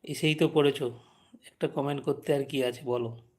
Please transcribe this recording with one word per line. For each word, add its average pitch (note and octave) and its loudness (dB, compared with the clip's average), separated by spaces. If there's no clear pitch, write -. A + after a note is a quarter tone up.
এসেই D#3 0
তো D#3+ 6
পড়েছো, C#3+ 4
একটা - -6
কমেন্ট C#3+ -2
করতে - -2
আর C#3 0
কি C#3 -2
আছে B2 -6
বলো? A#2+ -2